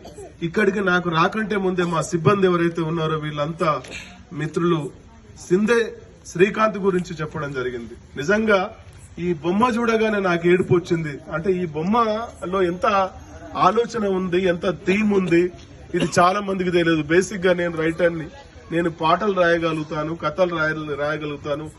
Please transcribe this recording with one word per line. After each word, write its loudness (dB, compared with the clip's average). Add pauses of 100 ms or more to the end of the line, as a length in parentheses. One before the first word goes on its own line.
(420)
ఇక్కడికి 0
నాకు 2
రాకంటే 0
ముందే 0
మా 0
సిబ్బంది 4
ఎవరైతే 2
ఉన్నారో -2
వీళ్ళంతా -2 (500)
మిత్రులు -2 (580)
సింధే 2 (320)
శ్రీకాంత్ 2
గురించి 0
చెప్పడం -6
జరిగింది. -6 (220)
నిజంగా 0 (420)
ఈ -2
బొమ్మ 2
చూడగానే 2
నాకు 2
ఏడుపు 4
వచ్చింది. 0 (140)
అంటే -2
ఈ -2
బొమ్మలో -2
ఎంత 0 (460)
ఆలోచన 2
ఉంది, 0
ఎంత 0 (160)
థీమ్ 2
ఉంది, 2 (420)
ఇది 0 (100)
చాలా 4
మందికి -2
తెలియదు. 2
బేసిక్ 0
గా 6
నేను 0
రైటర్ని, 0 (460)
నేను 0
పాటలు 0
రాయగలుగుతాను, 0
కథలు -2
రాయ-, -4
రాయగలుగుతాను, -6